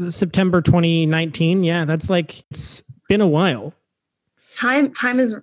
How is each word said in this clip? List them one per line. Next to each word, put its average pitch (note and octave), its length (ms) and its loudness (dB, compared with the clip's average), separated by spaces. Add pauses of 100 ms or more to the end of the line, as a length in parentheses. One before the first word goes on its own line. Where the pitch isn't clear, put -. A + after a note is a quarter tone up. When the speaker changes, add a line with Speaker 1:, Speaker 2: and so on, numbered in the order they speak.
Speaker 1:
September F3+ 520 0
twenty E3 460 2
nineteen. E3 560 0
Yeah, E3+ 220 0
that's, D#3 260 -2
like, F3 400 -2
it's - 320 -6 (260)
been G3+ 120 2
a G3+ 60 4
while. D3 460 0 (800)
Speaker 2:
Time, C4+ 380 0
time B3 280 -2
is A3+ 220 -2